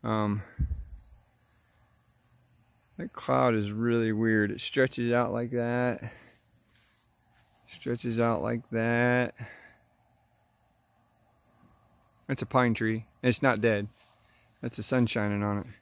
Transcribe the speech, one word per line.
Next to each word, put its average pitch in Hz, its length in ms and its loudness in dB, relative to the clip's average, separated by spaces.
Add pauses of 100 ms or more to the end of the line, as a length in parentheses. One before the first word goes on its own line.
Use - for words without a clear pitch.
Um, 104 400 -2 (2500)
that - 120 -8
cloud 131 440 2
is 104 160 0
really 113 400 2
weird. 107 400 4
It 101 100 -6
stretches 127 500 0
out 120 200 2
like 120 180 -4
that. 120 540 -2 (1600)
Stretches 120 520 -4
out 117 240 2
like 117 260 -4
that. 120 640 2 (3000)
That's 135 160 -2
a - 20 -4
pine 123 300 4
tree. 110 300 -2 (180)
It's 123 180 2
not 123 180 2
dead. 107 280 2 (760)
That's - 160 -8
the 113 60 -6
sun 123 240 2
shining 104 340 0
on 104 160 0
it. 101 100 -6 (140)